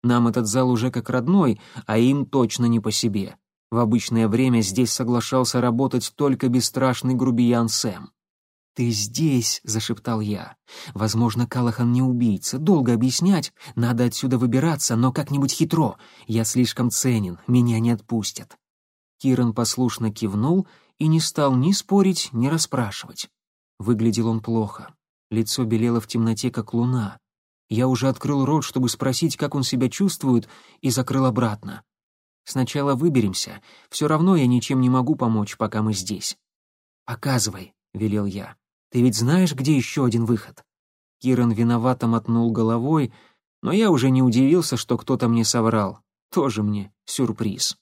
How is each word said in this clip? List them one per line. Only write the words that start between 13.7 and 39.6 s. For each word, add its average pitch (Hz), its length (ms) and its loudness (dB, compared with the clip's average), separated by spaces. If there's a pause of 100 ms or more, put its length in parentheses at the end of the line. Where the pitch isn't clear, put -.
Надо 120 300 0
отсюда 123 340 0
выбираться, 131 580 0
но 127 160 2
как-нибудь 143 400 -2
хитро. 156 440 0 (300)
Я 113 180 0
слишком 123 460 0
ценен, 104 560 0
меня 120 340 4
не 117 100 2
отпустят». - 680 -6 (640)
Киран 123 340 2
послушно 117 580 -2
кивнул 113 560 0 (320)
и 156 80 0
не 160 140 4
стал 143 340 0
ни 139 180 2
спорить, 196 600 0
ни 120 160 0
расспрашивать. 131 800 -4 (500)
Выглядел 113 500 0
он 113 120 -2
плохо. 110 540 -4 (360)
Лицо 113 340 -2
белело 117 360 0
в - 60 -12
темноте, 113 440 -2
как 107 240 -8
луна. 117 440 -2 (540)
Я 120 160 2
уже 131 200 0
открыл 139 360 -2
рот, 143 200 0
чтобы 127 260 -2
спросить, 135 480 -2
как 143 160 -4
он 139 80 -2
себя 127 260 -2
чувствует, 131 580 0 (360)
и 135 80 0
закрыл 131 340 0
обратно. 110 580 -2 (600)
«Сначала 139 500 -2
выберемся. 127 680 0 (260)
Всё 147 200 -4
равно 170 280 4
я 135 100 4
ничем 123 360 2
не 127 80 4
могу 127 240 0
помочь, 110 420 -2
пока 110 240 -2
мы 110 140 0
здесь». 95 420 -8 (720)
«Показывай», — 113 640 -4 (220)
велел 104 320 -2
я. 98 300 -8 (340)
«Ты 123 100 0
ведь 120 160 4
знаешь, 147 380 2
где 135 200 0